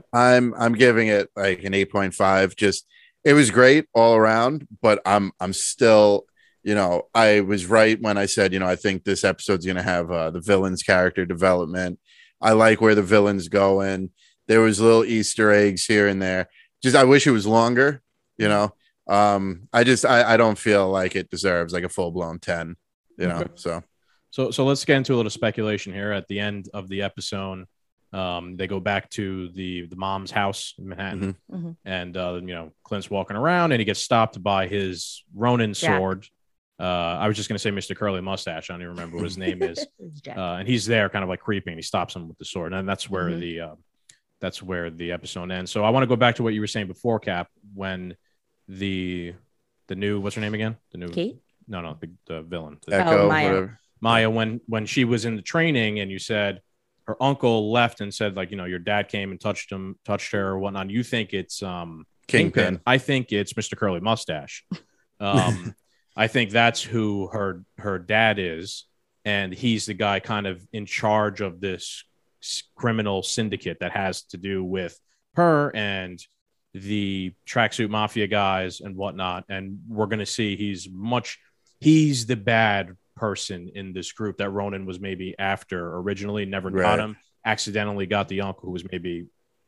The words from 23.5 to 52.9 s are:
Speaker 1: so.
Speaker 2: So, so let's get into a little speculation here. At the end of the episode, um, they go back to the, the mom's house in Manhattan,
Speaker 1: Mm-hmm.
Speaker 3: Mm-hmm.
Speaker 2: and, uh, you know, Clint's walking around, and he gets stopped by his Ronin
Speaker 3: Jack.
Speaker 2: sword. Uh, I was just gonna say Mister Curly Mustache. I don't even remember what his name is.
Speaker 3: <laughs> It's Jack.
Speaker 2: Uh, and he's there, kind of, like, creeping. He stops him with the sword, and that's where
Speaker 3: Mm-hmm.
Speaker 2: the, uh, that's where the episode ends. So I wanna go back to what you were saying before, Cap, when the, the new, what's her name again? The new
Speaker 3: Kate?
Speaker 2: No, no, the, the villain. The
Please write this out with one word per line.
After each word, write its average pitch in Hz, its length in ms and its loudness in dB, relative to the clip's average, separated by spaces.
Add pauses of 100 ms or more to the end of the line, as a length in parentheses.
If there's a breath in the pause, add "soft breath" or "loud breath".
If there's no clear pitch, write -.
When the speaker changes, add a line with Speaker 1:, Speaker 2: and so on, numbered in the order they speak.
Speaker 1:
so. 82 280 -8 (480)
Speaker 2:
So, 131 200 -4
so 127 140 0
let's 139 200 0
get 147 120 4
into 135 160 0
a 123 40 4
little 110 120 0
speculation 107 640 -2
here. 101 180 -6
At 98 160 -6
the 101 120 -8
end 101 340 -8
of 98 140 -10
the 98 160 -6
episode, 95 600 -8 (480)
um, 90 440 -8
they 95 100 -6
go 95 120 -6
back 98 320 -4
to 95 380 -6
the, 90 380 -8
the 87 80 -18
mom's 95 360 -6
house 101 460 -4
in 92 120 -16
Manhattan, 95 440 -8 (180)
Speaker 1:
Mm-hmm. - 40 -12
Speaker 3:
Mm-hmm. 170 160 -10 (140)
Speaker 2:
and, 90 320 -8
uh, 90 240 -6
you 90 140 -12
know, 82 160 -14 (120)
Clint's 101 260 -8
walking 98 280 -4
around, 165 360 2
and 120 60 2
he 110 60 -2
gets 101 160 -2
stopped 113 400 2
by 95 260 0
his 95 560 -6 (100)
Ronin 113 400 0
Speaker 3:
Jack. 151 240 0
Speaker 2:
sword. 95 300 -4 (520)
Uh, 85 40 -8 (360)
I 101 80 0
was 107 100 0
just 107 100 -8
gonna 104 120 -6
say 107 120 -2
Mister 98 220 -8
Curly 95 280 -4
Mustache. 92 480 -8
I 92 40 -14
don't 87 80 -14
even 87 140 -14
remember 85 220 -12
what 85 80 -6
his 92 120 -10
name 92 240 -6
is. 85 320 -6
Speaker 3:
<laughs> - 60 -20
It's 165 220 -20
Jack. - 160 -16
Speaker 2:
Uh, 90 220 -6
and 95 80 -8
he's 117 180 0
there, 107 240 2
kind 98 140 -4
of, 90 60 -4
like, 92 120 -6
creeping. 95 340 -6
He 82 80 -12
stops 90 320 -4
him 85 120 -14
with 80 100 -20
the - 80 -20
sword, 87 280 -8
and 95 160 -6
that's 98 200 -6
where 92 200 -4
Speaker 3:
Mm-hmm. 85 100 -6
Speaker 2:
the, 85 220 -10
uh, 80 140 -14 (640 soft breath)
that's - 240 -10
where 87 260 -6
the 85 220 -10
episode 87 400 -10
ends. 92 200 -8
So 107 120 -2
I 107 80 4
wanna 131 160 0
go 123 80 0
back 117 200 4
to 127 80 -4
what 113 100 -2
you 107 80 -4
were 107 60 -4
saying 104 200 -6
before, 110 320 -4
Cap, 87 300 -6 (260)
when 92 400 -10 (520)
the, 92 640 -6 (540)
the 98 80 -10
new, 104 240 -4
what's 98 160 -6
her 110 60 -6
name 107 120 -4
again? 110 240 -4 (140)
The - 60 -16
new 87 120 -10
Speaker 3:
Kate? 175 280 -6 (300)
Speaker 2:
No, 95 140 -10
no, 80 180 -12
the, - 100 -14 (160)
the 82 160 -10
villain. 80 460 -12
The 95 80 0